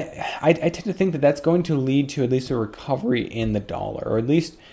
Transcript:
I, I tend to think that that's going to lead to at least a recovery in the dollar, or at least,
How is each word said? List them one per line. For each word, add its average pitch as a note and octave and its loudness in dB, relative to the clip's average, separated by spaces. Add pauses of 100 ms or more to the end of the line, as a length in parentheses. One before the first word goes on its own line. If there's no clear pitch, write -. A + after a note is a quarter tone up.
(420)
I, D#3 6
I E3 4
tend - -6
to G3+ -2
think F#3+ 0
that C#3+ -4
that's C#3+ 4
going E3+ 2
to E3 0
lead C#3 2
to C#3 -2
at B2 2
least C3 0
a C3 0
recovery B2+ -2
in A2 -2
the G#2 0
dollar, - -6
or A2 0
at A#2 0
least, D#3+ 2 (140)